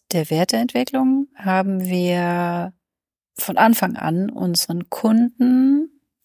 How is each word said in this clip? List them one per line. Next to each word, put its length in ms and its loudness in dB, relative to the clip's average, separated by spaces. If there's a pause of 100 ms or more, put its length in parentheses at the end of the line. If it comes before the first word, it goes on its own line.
(120)
der 180 0
Werteentwicklung 1040 0
haben 480 -2
wir 880 -2 (640)
von 220 -4
Anfang 380 2
an 340 -4
unseren 600 -4
Kunden 1000 2 (340)